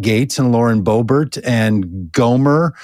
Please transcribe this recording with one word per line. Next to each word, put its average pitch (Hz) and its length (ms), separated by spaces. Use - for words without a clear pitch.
Gaetz 113 360
and 127 140
Lauren 117 320
Boebert 120 600
and 101 680
Gomer 139 720